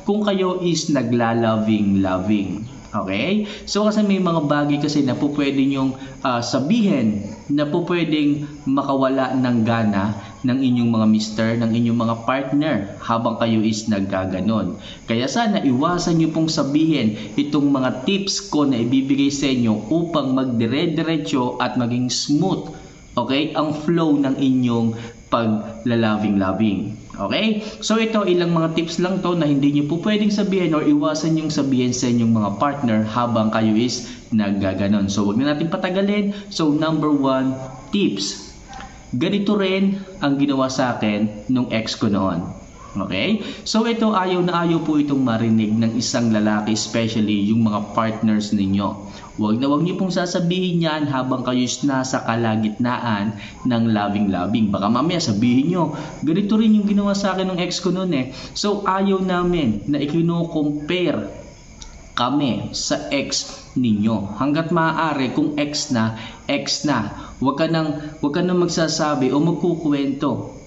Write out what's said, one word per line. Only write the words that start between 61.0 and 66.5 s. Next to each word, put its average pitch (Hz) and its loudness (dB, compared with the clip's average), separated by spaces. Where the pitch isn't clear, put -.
kami 120 0
sa - -4
ex - -6
ninyo. 107 0
Hanggat 156 0
maaari, 151 0
kung 147 0
ex - -4
na, 113 0
ex - -2